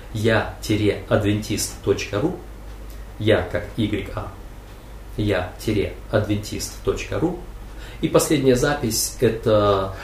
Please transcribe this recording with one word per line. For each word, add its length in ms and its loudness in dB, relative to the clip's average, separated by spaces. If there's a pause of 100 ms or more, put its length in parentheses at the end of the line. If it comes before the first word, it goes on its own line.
(120)
я 480 2
тире 480 2
адвентист 640 2 (100)
точка 360 0
ру, 160 0 (840)
я 220 4
как 240 -4 (100)
игрек 400 0
а, 160 -6 (840)
я 360 0 (120)
тире 300 0 (160)
адвентист 640 -2 (100)
точка 380 -2
ру. 180 0 (640)
И 80 0
последняя 480 6
запись — 640 0
это 840 4